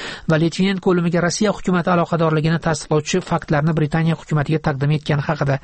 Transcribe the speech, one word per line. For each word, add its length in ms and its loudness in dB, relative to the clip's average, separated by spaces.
va 120 4
Litvinenko 540 2
o'limiga 260 0
Rossiya 320 0
hukumati 400 0
aloqadorligini 720 2
tasdiqlovchi 540 0
faktlarni 560 0
Britaniya 380 0
hukumatiga 520 -2
taqdim 280 0
etgani 320 -2
haqida 360 0